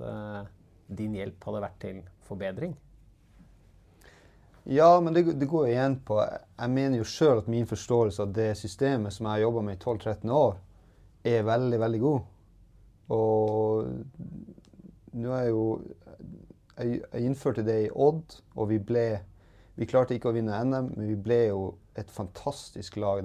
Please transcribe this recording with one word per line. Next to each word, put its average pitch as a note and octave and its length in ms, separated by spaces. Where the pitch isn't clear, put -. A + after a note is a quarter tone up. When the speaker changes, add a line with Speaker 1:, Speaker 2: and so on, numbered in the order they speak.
Speaker 1:
eh, G#2+ 420
din G#2+ 220
hjelp G2 320
hadde G#2+ 160
vært - 160
til F#2+ 220
forbedring? G2+ 460
Speaker 2:
Ja, E3 340
men E3 140
det, E3+ 100
det C#3 80
går D#3 180
jo A#2 80
igjen C3 320
på, G#2+ 180
jeg - 480
mener C3 280
jo A2 80
selv C3 340
at - 100
min A#2 160
forståelse A2+ 560
av G2+ 80
det G#2+ 240
systemet A2 560
som A2 140
jeg G#2+ 100
har G#2+ 80
jobbet A2+ 220
med G2+ 100
i - 60
tolv A2+ 180
tretten A2 320
år, B2+ 240
er A2+ 200
veldig, A#2+ 360
veldig A2+ 200
god. C3+ 220
Og A2 800
nå B2 160
er B2 140
jo, A2 160
jeg, A#2+ 240
jeg A#2+ 260
innførte C3 380
det A2 180
i - 80
Odd, D#3 460
og G#2+ 160
vi A2 80
ble, A#2 240
vi A2+ 140
klarte B2+ 260
ikke A#2+ 160
å A2+ 40
vinne A2 280
N C3 80
M, C3 240
men G#2+ 160
vi G#2+ 80
ble A#2 200
jo G2 120
et - 160
fantastisk - 880
lag G2+ 260